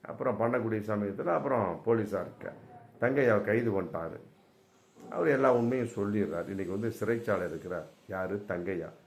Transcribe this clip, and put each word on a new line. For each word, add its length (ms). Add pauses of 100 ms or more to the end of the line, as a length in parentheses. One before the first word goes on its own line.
(100)
அப்புறம் 300
பண்ணக்கூடிய 400 (100)
சமயத்துல 480
அப்புறம் 480
போலீஸார் 460 (100)
க-, 140 (440)
தங்கையாவை 440
கைது 260
பண்ணிட்டாரு. 480 (920)
அவர் 180
எல்லா 240
உண்மையும் 460
சொல்லிடுறார். 500
இன்னைக்கு 300
வந்து 220
சிறைச்சாலை 480
இருக்கிறார். 400 (200)
யாரு? 400
தங்கையா. 420 (160)